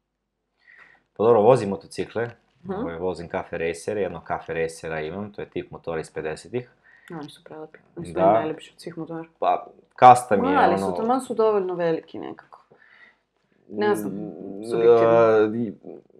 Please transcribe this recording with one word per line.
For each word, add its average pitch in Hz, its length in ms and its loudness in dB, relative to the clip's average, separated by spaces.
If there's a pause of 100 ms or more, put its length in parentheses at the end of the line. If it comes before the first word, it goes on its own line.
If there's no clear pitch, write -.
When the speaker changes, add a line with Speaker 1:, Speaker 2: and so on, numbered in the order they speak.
(1160)
Speaker 1:
Pa 98 80 -2
dobro, 113 180 6
vozim 113 260 4
motocikle, 101 640 -8 (340)
Speaker 2:
Mhm. 190 80 -10
Speaker 1:
ovaj, 82 260 -10
vozim 85 300 -8
kafe 87 300 -8
racere, 85 420 -6
jedno 87 200 -6
kafe 82 340 -8
racera 82 460 -6
imam, 95 320 -10
to - 100 -14
je 78 80 -14
tip - 200 -10
motora 80 300 -8
iz 78 120 -12
pedesetih. 82 580 -10 (420)
Speaker 2:
Oni 147 180 -14
su - 140 -20
prelepi. 156 340 -20 (180)
Oni 170 100 -14
su - 60 -14
Speaker 1:
Da. 98 200 2
Speaker 2:
najlepši - 420 -4
od - 60 -20
svih 170 180 -16
motora. 160 260 -12 (140)
Speaker 1:
Pa, 90 280 -2 (340)
custom 123 440 8
je 135 100 0
Speaker 2:
Mali 92 200 4
Speaker 1:
ono 98 160 -2
Speaker 2:
su, 90 60 -6
taman 247 240 -2
su 247 140 -10
dovoljno 202 400 0
veliki 165 440 -4
nekako. - 460 -18 (1040)
Ne 104 260 0
znam, 104 180 -6
Speaker 1:
Mm, 98 520 -12
Speaker 2:
subjektivno. 113 880 4
Speaker 1:
e, 117 40 -4
i, 113 140 -4 (480)